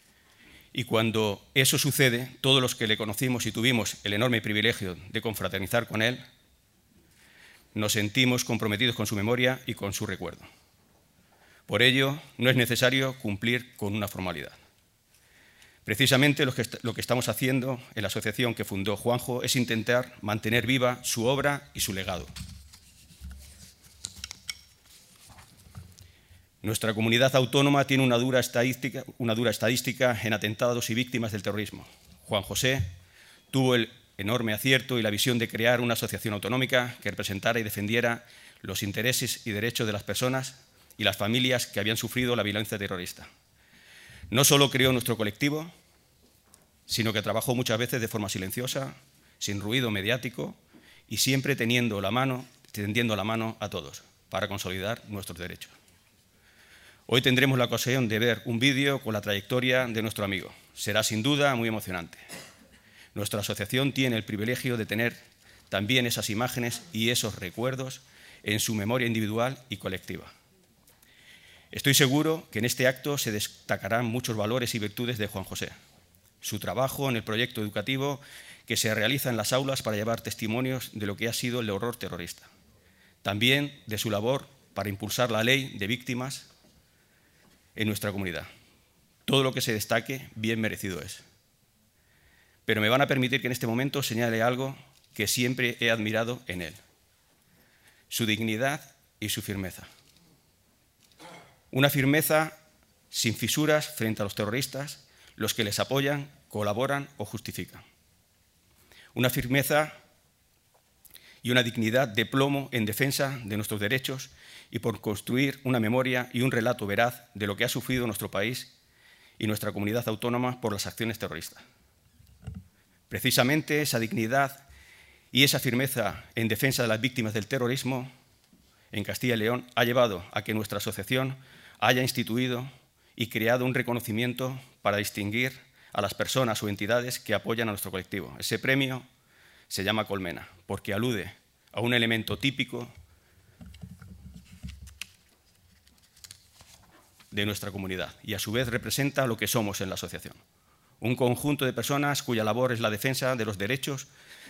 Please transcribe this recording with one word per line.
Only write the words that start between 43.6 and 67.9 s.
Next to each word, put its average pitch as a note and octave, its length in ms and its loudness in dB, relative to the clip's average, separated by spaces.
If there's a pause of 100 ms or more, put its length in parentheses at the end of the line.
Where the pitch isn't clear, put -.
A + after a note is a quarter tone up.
No A#2 120 4
solo C#3 280 8
creó C3 220 4
nuestro A#2 260 0
colectivo, C#3+ 520 -2 (1160)
sino A2 260 0
que G#2+ 80 0
trabajó A2 340 0
muchas A#2+ 240 0
veces B2 220 -2
de A2 80 -2
forma G#2+ 220 -4
silenciosa, B2 640 -6 (440)
sin G2+ 220 -4
ruido A#2 300 0
mediático A2 640 -2 (520)
y A2 100 -4
siempre C3+ 380 2
teniendo A#2 440 2
la G2 100 0
mano, B2+ 360 0 (260)
tendiendo G#2+ 440 0
la F#2+ 80 -2
mano A2+ 360 -2
a G#2 80 -4
todos D#2 340 -10 (280)
para F#2+ 180 -2
consolidar G2 600 -4
nuestros F#2+ 300 -10
derechos. F2 320 -12 (1400)
Hoy A#2+ 140 4
tendremos C3 380 6
la A#2+ 80 4
ocasión A#2+ 420 0
de G#2+ 100 0
ver A2+ 280 2
un A#2 120 -2
vídeo C#3 440 4
con A2+ 100 -4
la G#2 80 0
trayectoria B2+ 680 0
de A2+ 140 -2
nuestro G#2+ 240 -2
amigo. G2 300 -4 (180)
Será G#2+ 300 0
sin G#2+ 200 0
duda C#3+ 320 2
muy A#2 140 0
emocionante. F#2 480 -6 (960)
Nuestra G2+ 280 -4
asociación B2+ 520 -2
tiene B2+ 240 2
el G#2+ 80 -2
privilegio A#2+ 540 -2
de G#2+ 80 -4
tener A#2 280 0 (540)
también A2+ 380 2
esas A2+ 240 -2
imágenes A#2+ 500 -2 (140)
y A2+ 160 2
esos A#2 240 0
recuerdos B2+ 680 -6 (420)